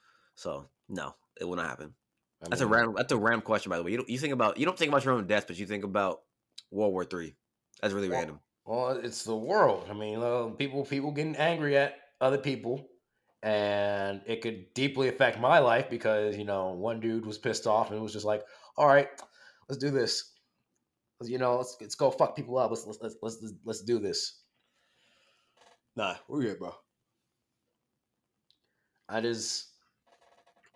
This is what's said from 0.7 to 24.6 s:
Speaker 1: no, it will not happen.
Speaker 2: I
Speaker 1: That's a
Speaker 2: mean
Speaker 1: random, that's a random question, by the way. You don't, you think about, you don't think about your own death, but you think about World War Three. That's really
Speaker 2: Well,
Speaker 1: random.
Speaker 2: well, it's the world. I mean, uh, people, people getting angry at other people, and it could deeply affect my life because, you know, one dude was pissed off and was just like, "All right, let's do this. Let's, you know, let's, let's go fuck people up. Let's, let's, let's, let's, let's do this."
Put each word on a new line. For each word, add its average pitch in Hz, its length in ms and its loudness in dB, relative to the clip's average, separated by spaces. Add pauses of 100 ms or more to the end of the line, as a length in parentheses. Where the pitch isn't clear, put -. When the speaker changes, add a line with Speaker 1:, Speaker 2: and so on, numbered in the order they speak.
Speaker 1:
no, 76 260 -8 (260)
it - 40 -6
will 87 120 -6
not 82 120 -4
happen. 73 260 -12 (480)
Speaker 2:
I 85 60 -12
Speaker 1:
That's 117 120 -2
a 135 40 4
Speaker 2:
mean 110 100 4
Speaker 1:
random, 113 220 4
that's 131 160 0
a 131 40 2
random 110 260 2
question, 104 280 0
by 85 80 -2
the 85 60 -4
way. 90 80 -2
You 117 60 0
don't, - 100 -6
you 123 100 -4
think 147 140 -2
about, 117 240 2
you 139 100 0
don't 180 100 0
think 160 120 2
about 143 160 4
your 131 100 4
own 104 140 -2
death, 104 180 2
but 85 120 -10
you 101 80 -6
think 101 180 -4
about 98 380 0 (480)
World 101 220 2
War 92 120 0
Three. 85 300 -8 (460)
That's 104 140 -2
really 98 140 -2
Speaker 2:
Well, 87 100 -2
Speaker 1:
random. 78 220 -6 (240)
Speaker 2:
well, 123 260 -2
it's 120 340 -6
the 110 120 -4
world. 117 540 2
I 107 40 -8
mean, 107 280 -4
uh, 120 280 0
people, 135 340 -4
people 139 280 -4
getting 151 240 -4
angry 151 400 2
at 139 200 2 (240)
other 131 180 4
people, 135 500 -4 (540)
and 101 840 0
it 113 160 -4
could 104 320 -8
deeply 135 340 0
affect 120 320 2
my 143 200 8
life 120 280 6
because, 107 480 0
you 104 80 -6
know, 95 280 -2
one 110 280 -4
dude 113 240 -2
was 107 140 -8
pissed - 280 -2
off 110 240 4
and 107 120 -6
was 104 100 -8
just 104 140 -6
like, 107 180 0 (320)
"All 147 100 6
right, 139 220 8 (600)
let's 139 120 -6
do 143 100 0
this. 127 420 -2 (840)
Let's, 117 120 -10
you 127 80 -2
know, 123 180 2
let's, 127 240 -4
let's 110 140 -10
go 139 160 4
fuck - 260 0
people 123 220 -4
up. 113 120 2
Let's, 113 160 -6
let's, 104 140 -14
let's, 110 220 -10
let's, 110 320 -10 (100)
let's 110 180 -8
do 113 160 2
this." 98 440 -4 (1500)